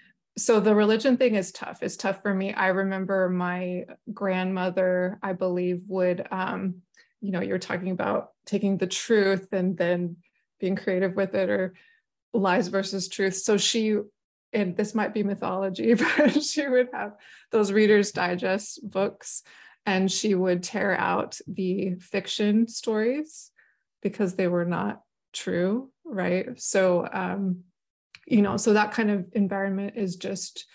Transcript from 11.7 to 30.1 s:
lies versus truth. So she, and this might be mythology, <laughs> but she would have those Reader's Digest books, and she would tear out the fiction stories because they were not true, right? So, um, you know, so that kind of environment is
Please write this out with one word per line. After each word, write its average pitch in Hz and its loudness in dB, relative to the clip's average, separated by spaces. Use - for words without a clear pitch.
lies 190 2
versus 190 -4
truth. 190 -2
So - 2
she, 214 2
and 185 0
this 208 -2
might 208 0
be 208 0
mythology, 196 0
<laughs> - 2
but 294 4
she 285 -2
would 247 4
have 208 -8
those 208 4
Reader's 208 6
Digest 185 -2
books, - -4
and 190 2
she 214 0
would 180 2
tear 190 -2
out - -2
the 190 -2
fiction 208 0
stories 233 -4
because 190 -2
they 190 0
were 175 0
not 175 -4
true, 190 -2
right? 185 -4
So, 185 2
um, 185 -2
you 214 4
know, 202 2
so 208 2
that 214 2
kind 214 2
of 190 -2
environment 196 0
is 190 -4